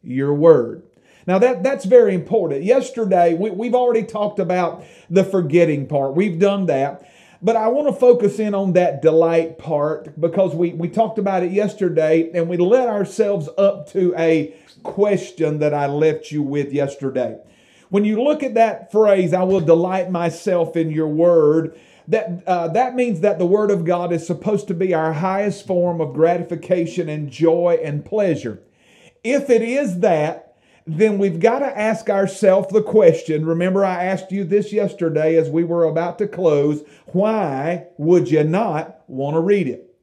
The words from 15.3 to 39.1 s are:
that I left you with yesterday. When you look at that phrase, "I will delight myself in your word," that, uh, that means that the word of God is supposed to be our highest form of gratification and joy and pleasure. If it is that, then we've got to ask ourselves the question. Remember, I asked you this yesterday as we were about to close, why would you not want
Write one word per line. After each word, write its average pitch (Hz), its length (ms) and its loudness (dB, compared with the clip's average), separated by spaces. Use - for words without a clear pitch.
that 147 160 0
I 143 100 0
left 151 460 -2
you 147 100 -4
with 139 320 -4
yesterday. 135 640 -4
When 208 140 0
you 214 200 0
look 294 180 0
at 240 140 -6
that 220 360 0
phrase, 196 400 2
"I 185 120 0
will 190 180 2
delight 175 500 2
myself 170 640 -2
in 165 140 0
your 156 180 -2
word," 160 680 2
that, 180 400 -4
uh, 190 220 -2
that 254 260 -2
means 240 240 -2
that 196 180 0
the 180 80 0
word 202 240 2
of 180 160 0
God 175 260 -2
is 165 140 -4
supposed 208 440 -4
to 185 40 -4
be 185 180 -2
our 160 220 0
highest 190 540 -4
form 175 340 0
of 139 120 -4
gratification 170 960 -2
and 151 200 -8
joy 165 540 2
and 147 200 -6
pleasure. 160 560 -4
If 269 280 0
it 220 100 4
is 233 380 -4
that, 160 480 0
then 196 320 0
we've 180 200 -2
got 226 200 2
to 269 200 -4
ask 220 300 -2
ourselves 196 640 0
the 214 80 4
question. 160 640 2
Remember, 185 400 0
I 180 200 -4
asked 185 260 -6
you 196 120 -4
this 202 300 0
yesterday 160 600 0
as 156 120 4
we 160 160 -2
were 170 200 0
about 165 340 -2
to 202 100 -4
close, 151 560 0
why 175 800 -2
would 156 320 2
you 151 120 4
not 165 640 -4
want 139 280 -6